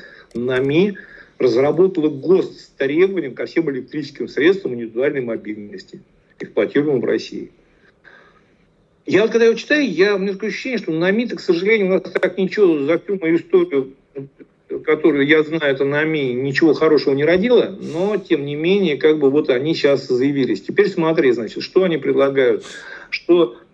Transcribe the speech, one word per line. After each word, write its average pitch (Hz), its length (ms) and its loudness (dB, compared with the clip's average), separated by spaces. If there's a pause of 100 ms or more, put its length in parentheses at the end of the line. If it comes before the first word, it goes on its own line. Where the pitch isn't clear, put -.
(340)
нами 139 640 0 (440)
разработала 151 720 2
гост 151 500 0
с - 80 -20 (100)
требованием 151 560 0
ко - 120 -8
всем 165 260 -2
электрическим 131 560 -10
средствам 156 460 0
индивидуальной 123 460 -4
мобильности, 107 800 -10 (380)
эксплуатируемым 139 600 -2
в 107 40 -6
России. - 460 -6 (1500)
Я 180 180 2
вот 226 100 0
когда 233 140 4
его 226 100 4
читаю, 277 340 0
я, 190 240 2
у 190 60 -2
меня 196 120 -4
такое 196 180 -8
ощущение, 247 280 -6
что 185 140 -8
нами-то, 190 420 -2
к 165 60 -10
сожалению, 190 480 0
у - 20 0
нас 190 120 0
так - 360 -4
ничего 185 460 2
за 165 160 0
всю 196 180 -6
мою 165 180 0
историю, 160 580 0 (920)
которую 151 420 2
я 156 160 4
знаю, 147 320 -2
это 139 100 -2
нами, 151 340 0
ничего 139 540 0
хорошего 147 400 2
не 139 120 0
родила, 185 560 2
но, 170 360 -2
тем 156 300 -2
не 147 80 -6
менее, 165 420 0
как 156 220 2
бы 139 100 4
вот 143 220 2
они 139 240 0
щас 139 320 0
заявились. 127 560 0
Теперь 202 260 0
смотри, 160 440 0
значит, 110 320 -6
что - 180 0
они 170 140 0
предлагают. 135 680 0 (460)
Что 170 460 0 (180)